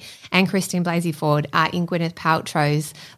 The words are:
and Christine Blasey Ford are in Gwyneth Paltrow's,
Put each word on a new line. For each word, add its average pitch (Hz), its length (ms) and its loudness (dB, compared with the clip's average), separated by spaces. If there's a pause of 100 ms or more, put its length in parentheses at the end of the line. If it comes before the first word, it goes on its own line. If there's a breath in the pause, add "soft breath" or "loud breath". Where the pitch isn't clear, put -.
(320 loud breath)
and 180 180 4
Christine 180 340 0
Blasey 170 300 0
Ford 151 400 2
are 160 180 2
in 175 160 0
Gwyneth 170 260 -2
Paltrow's, 151 800 0 (240 loud breath)